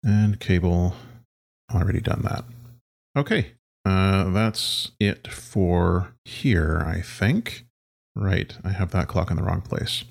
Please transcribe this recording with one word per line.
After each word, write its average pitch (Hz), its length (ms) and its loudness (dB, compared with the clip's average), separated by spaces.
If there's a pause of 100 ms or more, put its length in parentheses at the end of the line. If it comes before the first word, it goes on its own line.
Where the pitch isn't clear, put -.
And 104 380 2
Cable, 87 560 2 (760)
already - 280 2
done - 220 -2
that. - 220 -4 (720)
Okay. 143 360 -2 (340)
Uh, 95 440 4
that's - 680 -2
it - 300 0
for 87 840 0 (100)
here, 82 600 0
I 85 160 -4
think. - 640 -2 (520)
Right, 95 480 0
I 92 60 -2
have 92 200 -2
that 92 160 0
clock - 240 -2
in 87 60 -2
the - 80 -2
wrong 92 160 -2
place. - 500 -6